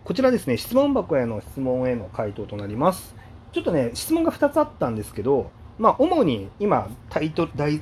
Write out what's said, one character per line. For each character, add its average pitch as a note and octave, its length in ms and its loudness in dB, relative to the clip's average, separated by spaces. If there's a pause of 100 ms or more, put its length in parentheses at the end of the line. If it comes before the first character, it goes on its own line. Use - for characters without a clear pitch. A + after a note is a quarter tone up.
こ - 100 -4
ち A3 80 0
ら C4 80 6
で B3 80 4
す - 80 -8
ね、 A#2+ 120 2
質 - 180 -6
問 C#4 180 4
箱 F3+ 240 0
へ B2+ 80 2
の A2 160 -4
質 - 180 -12
問 B2+ 300 0
へ B2 60 0
の G2+ 180 -8
回 G#2+ 200 -4
答 G#2 120 -10
と G#2 120 -10
な G#2 100 -8
り G#2 80 -8
ま D#3 180 2
す。 - 220 -14 (380)
ち - 40 -8
ょ E4 40 -2
っ - 20 -12
と A3+ 80 0
ね、 C#3 240 2
質 - 180 -4
問 E4 100 2
が E4 60 2
二 D4 220 0
つ D#4+ 80 2
あ D4 60 4
っ D4+ 40 -4 (100)
た C3 100 0
ん A2+ 60 -2
で G#2+ 60 -4
す - 140 -14
け G2+ 80 -6
ど、 C3 260 2 (280)
ま A3 120 4
あ、 E3+ 100 4
主 D#4+ 240 4
に A2 240 0 (100)
今、 C#3 320 0 (200)
タ - 100 -4
イ D#3 120 -2
ト E3 160 0
ル、 - 40 -18 (300)